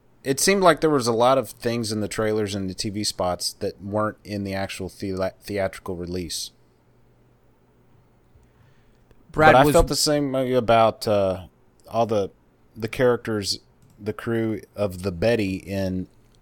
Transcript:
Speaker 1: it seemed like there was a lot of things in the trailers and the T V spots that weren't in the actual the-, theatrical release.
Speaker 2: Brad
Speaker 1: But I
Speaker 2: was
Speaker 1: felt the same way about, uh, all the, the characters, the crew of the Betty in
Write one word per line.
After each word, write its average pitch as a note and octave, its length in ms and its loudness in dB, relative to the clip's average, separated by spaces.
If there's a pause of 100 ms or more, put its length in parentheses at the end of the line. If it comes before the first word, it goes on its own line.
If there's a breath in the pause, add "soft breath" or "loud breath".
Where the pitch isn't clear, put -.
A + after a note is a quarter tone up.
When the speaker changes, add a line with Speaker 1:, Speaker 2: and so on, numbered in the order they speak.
(240)
Speaker 1:
it C3+ 160 -2
seemed G3 220 2
like E3+ 200 4
there D#3 100 2
was B2+ 160 0
a A#2 60 2
lot B2 260 4
of A2+ 100 -4
things A#2 420 -4
in G#2+ 100 -4
the G2+ 60 -2
trailers G#2+ 460 -2
and G2 160 -4
the F2+ 60 -8
T G#2+ 160 -6
V G#2 120 -6
spots F2+ 500 -4
that - 300 -8
weren't G#2+ 400 -4
in G2+ 200 -6
the G2 100 -6
actual F#2+ 360 -6
the-, F#2+ 520 -6
theatrical F#2+ 540 -6
release. F2 560 -8 (2750 soft breath)
Speaker 2:
Brad D#3 220 8
Speaker 1:
But B2+ 80 8
I C#3+ 40 6
Speaker 2:
was D3 80 4
Speaker 1:
felt E3 140 6
the D3 80 -4
same D3 360 0
way C3 220 -2
about, A2+ 540 4
uh, F#2+ 400 0 (420)
all A#2 160 0
the, G#2 240 -2 (480)
the A2 100 -6
characters, A2+ 760 0 (380)
the G#2 140 -6
crew A2+ 480 -2 (140)
of F#2+ 260 -4
the G2 100 -4
Betty G2 440 0
in F#2 520 -4 (340)